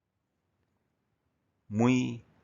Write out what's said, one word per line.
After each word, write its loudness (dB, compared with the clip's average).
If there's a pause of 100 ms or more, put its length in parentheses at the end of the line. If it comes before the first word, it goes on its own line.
(1700)
Ми 0 (240)